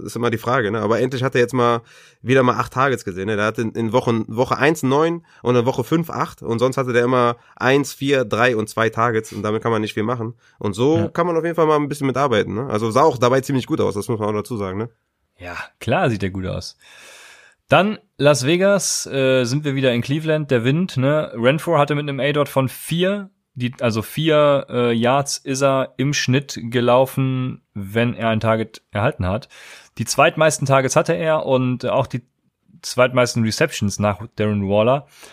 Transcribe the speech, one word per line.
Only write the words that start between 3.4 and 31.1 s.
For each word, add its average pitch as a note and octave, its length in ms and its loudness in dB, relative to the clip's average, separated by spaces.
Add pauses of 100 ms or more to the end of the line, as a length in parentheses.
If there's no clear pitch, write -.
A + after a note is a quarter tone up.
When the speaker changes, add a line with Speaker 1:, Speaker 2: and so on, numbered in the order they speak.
Speaker 1:
hat A2 140 -2
in, A2+ 120 -4
in A2+ 220 -2
Wochen, A#2 340 0
Woche A#2+ 300 -2
eins D3 260 0
neun D#3+ 420 0 (180)
und B2 120 2
in A#2 100 2
Woche B2+ 200 -2
fünf E3 240 0
acht - 320 -8
und A2+ 180 -4
sonst B2+ 160 0
hatte B2+ 160 -4
der A#2+ 140 4
immer A#2+ 320 2 (180)
eins, C3+ 380 2
vier, C#3 320 0
drei A2 320 2
und G#2+ 100 -2
zwei A2+ 220 -2
Targets A2+ 420 -2
und G2+ 120 -8
damit G#2+ 200 -2
kann A#2 80 0
man G#2+ 100 0
nicht G#2+ 120 -6
viel G#2+ 100 -2
machen. A#2 300 -4 (260)
Und G#2 140 -4
so C3+ 240 2
Speaker 2:
Ja. E3 100 0
Speaker 1:
kann E3+ 200 -2
man E3+ 100 -2
auf D#3+ 80 0
jeden E3+ 100 -4
Fall E3 120 2
mal D#3 100 4
ein D3 100 -2
bisschen C3+ 200 -4
mitarbeiten, A#2 480 0
ne. B2 120 -6
Also A2+ 240 -2
sah B2+ 120 4
auch D3 140 4
dabei B2 220 4
ziemlich C3 280 -2
gut D3+ 120 -2
aus, G2 140 2
das G2+ 160 -6
muss A2+ 100 -4
man G#2 80 -2
auch G#2 120 -2
dazu G#2+ 180 -6
sagen, F#2+ 200 -6
ne. A#2 120 -6 (480)
Speaker 2:
Ja, F2 180 -14 (240)
klar D#3 300 0
sieht G#2+ 120 -2
der F#2+ 100 -2
gut F#2 160 -8
aus. F#2 300 -10 (920)
Dann F#3+ 280 2 (200)
Las C#3 280 4
Vegas, F#3 600 2
äh, C3 400 2
sind C3+ 180 -2
wir C#3+ 120 -4
wieder C3 180 2
in A#2+ 80 0
Cleveland, D#3 500 -2
der A#2 140 2
Wind, D#3+ 320 0
ne. C#3+ 360 0
Renfro C#3+ 440 2
hatte D3 180 2
mit D3 140 -4
einem C#3 100 -6
A-Dot C#3+ 300 0
von C3 180 0
vier, F#3+ 640 -4 (260)
die, B2 160 -4 (100)
also A2+ 200 0
vier, D3 680 2
äh, A#2+ 260 0
Yards B2 440 2
ist C3+ 240 -6
er C3+ 360 2
im C#3 160 0
Schnitt C#3 460 0
gelaufen, B2+ 1040 0 (140)
wenn G#2+ 400 -2
er A2+ 140 -2
ein A2 100 2
Target A2+ 500 -2
erhalten G#2 380 -2
hat. F#2+ 200 -4 (520)
Die A#2 60 -4
zweitmeisten D#3 600 2
Targets C3+ 300 2
hatte E3 180 2